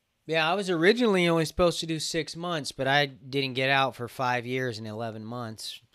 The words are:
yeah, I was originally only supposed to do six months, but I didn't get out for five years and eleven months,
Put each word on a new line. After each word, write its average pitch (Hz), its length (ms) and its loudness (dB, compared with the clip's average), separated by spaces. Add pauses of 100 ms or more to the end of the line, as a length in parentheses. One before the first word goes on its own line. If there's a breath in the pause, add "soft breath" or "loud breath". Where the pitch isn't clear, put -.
(260)
yeah, 160 260 0
I - 40 2
was 196 140 -2
originally 185 600 4
only 165 160 4
supposed 170 340 2
to - 60 -6
do 160 120 -4
six 151 380 -4
months, 165 380 -6
but 131 160 -2
I 143 160 4
didn't 135 480 -4
get 131 160 0
out 135 260 2
for 120 140 -8
five 123 360 -2
years 127 340 -4
and 113 60 -10
eleven 110 380 -8
months, 113 560 -10 (160)